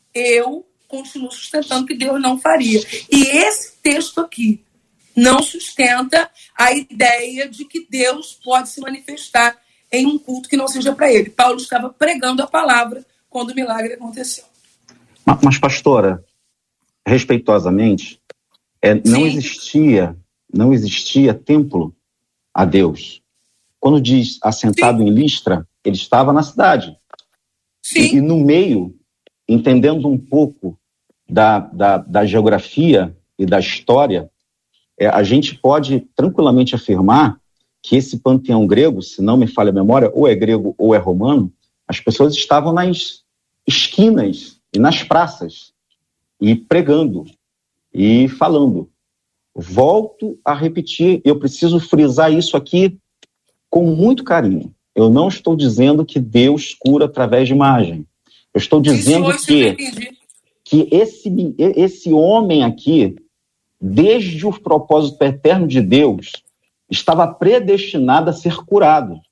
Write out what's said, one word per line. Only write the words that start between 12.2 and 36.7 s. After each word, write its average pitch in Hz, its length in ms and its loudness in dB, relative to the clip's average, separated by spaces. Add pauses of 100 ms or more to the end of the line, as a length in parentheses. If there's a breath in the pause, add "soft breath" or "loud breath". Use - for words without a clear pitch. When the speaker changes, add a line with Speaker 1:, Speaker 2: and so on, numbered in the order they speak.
Speaker 1:
a 285 40 -8
palavra 254 560 -2 (260)
quando 247 220 -10
o 254 40 -10
milagre 226 380 -6
aconteceu. 240 500 -14 (840)
Speaker 2:
Ma-, - 180 2
mas, 139 140 4
pastora, 110 640 0 (840)
respeitosamente, 104 1120 0 (640)
é, 104 140 4
não 123 260 0
Speaker 1:
Sim. 160 40 2
Speaker 2:
existia, 131 920 -2 (340)
não 123 220 2
existia 113 600 0
templo 139 640 -2 (580)
a 95 120 0
Deus. 85 560 -2 (580)
Quando 139 220 2
diz 123 400 0
assentado 113 580 0
Speaker 1:
Sim. 107 60 2
Speaker 2:
em 104 40 2
Listra, 98 580 0 (160)
ele 98 120 -2
estava 135 380 0
na 151 100 2
cidade. 135 540 -2 (840)
Speaker 1:
Sim. - 180 -4
Speaker 2:
E, - 180 2
e 269 40 2
no 160 180 0
meio, 143 560 0 (520)
entendendo 131 600 2
um 135 100 0
pouco 139 600 -4 (500)
da, 107 320 2
da, 92 380 -2
da 98 280 -2
geografia 107 880 0 (220)
e 95 80 -2
da 92 140 2
história, 110 720 -2 (720)
é, 104 80 2
a 101 160 2
gente 123 320 0
pode 135 460 0 (140)
tranquilamente 127 600 2